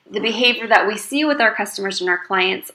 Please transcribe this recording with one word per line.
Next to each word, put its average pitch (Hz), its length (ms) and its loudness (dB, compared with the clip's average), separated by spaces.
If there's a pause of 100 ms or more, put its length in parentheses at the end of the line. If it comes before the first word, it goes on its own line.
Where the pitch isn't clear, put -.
(100)
the 208 100 -4
behavior 226 460 0
that 196 200 4
we 208 120 -2
see 285 260 -2
with 294 160 0
our 220 140 4
customers 196 480 -6
and 180 80 -2
our 175 160 -2
clients, 190 480 -2